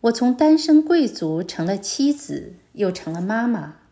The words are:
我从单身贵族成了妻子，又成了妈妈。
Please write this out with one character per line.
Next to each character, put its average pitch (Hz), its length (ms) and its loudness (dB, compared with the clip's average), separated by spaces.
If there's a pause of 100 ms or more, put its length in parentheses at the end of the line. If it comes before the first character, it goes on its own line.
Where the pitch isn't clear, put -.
我 233 100 2
从 247 220 0
单 311 240 6
身 311 240 6
贵 311 240 2
族 160 380 -4
成 165 220 -6
了 196 120 -2
妻 277 360 -2
子， - 400 -10 (200)
又 196 160 -2
成 180 220 -8
了 170 80 -6
妈 220 260 -2
妈。 165 320 -4 (140)